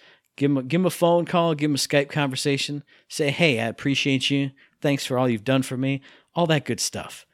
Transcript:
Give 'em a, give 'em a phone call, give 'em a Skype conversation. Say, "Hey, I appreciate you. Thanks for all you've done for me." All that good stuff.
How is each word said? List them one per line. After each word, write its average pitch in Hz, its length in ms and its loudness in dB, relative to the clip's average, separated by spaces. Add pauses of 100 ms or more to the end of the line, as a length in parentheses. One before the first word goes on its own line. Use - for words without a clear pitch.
(360)
Give 143 140 2
'em 143 80 2
a, 131 60 -4
give 156 180 0
'em 185 60 2
a - 20 0
phone 170 360 2
call, 170 280 2
give 151 160 0
'em 143 60 0
a - 20 0
Skype 143 320 0
conversation. 143 720 -2 (240)
Say, 147 220 -2
"Hey, 143 300 2
I 113 80 -2
appreciate 135 640 0
you. 139 180 0 (320)
Thanks 143 240 0
for 127 140 -2
all 127 100 2
you've 107 140 -2
done 131 180 2
for 131 160 -6
me." 135 240 -2 (320)
All 170 140 0
that 151 180 2
good 113 140 -4
stuff. - 540 -8